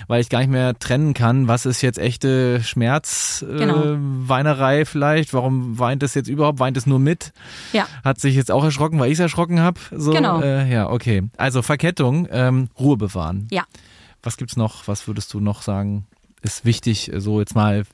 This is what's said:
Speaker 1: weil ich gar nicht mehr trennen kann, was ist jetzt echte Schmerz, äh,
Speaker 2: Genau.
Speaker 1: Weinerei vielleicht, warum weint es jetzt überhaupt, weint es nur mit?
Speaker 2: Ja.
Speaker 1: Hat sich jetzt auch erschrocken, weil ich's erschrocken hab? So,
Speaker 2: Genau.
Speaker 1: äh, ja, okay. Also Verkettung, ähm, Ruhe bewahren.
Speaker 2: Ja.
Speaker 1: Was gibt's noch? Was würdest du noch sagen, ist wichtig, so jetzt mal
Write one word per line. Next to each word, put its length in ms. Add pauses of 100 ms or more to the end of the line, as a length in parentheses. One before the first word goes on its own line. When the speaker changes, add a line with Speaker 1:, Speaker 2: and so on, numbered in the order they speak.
Speaker 1:
weil 120
ich 80
gar 120
nicht 120
mehr 260
trennen 360
kann, 340
was 180
ist 160
jetzt 180
echte 680
Schmerz, 840
äh, 100
Speaker 2:
Genau. 360 (320)
Speaker 1:
Weinerei 560
vielleicht, 500
warum 460
weint 240
es 120
jetzt 120
überhaupt, 320
weint 160
es 100
nur 140
mit? 320 (400)
Speaker 2:
Ja. 160 (160)
Speaker 1:
Hat 160
sich 160
jetzt 160
auch 140
erschrocken, 340
weil 100
ich's 120
erschrocken 400
hab? 180 (160)
So, 160
Speaker 2:
Genau. 300
Speaker 1:
äh, 280
ja, 200
okay. 340 (140)
Also 240
Verkettung, 680
ähm, 380 (100)
Ruhe 200
bewahren. 540
Speaker 2:
Ja. 120 (600)
Speaker 1:
Was 120
gibt's 180
noch? 320
Was 200
würdest 260
du 80
noch 200
sagen, 440 (360)
ist 220
wichtig, 540
so 240
jetzt 140
mal 280 (100)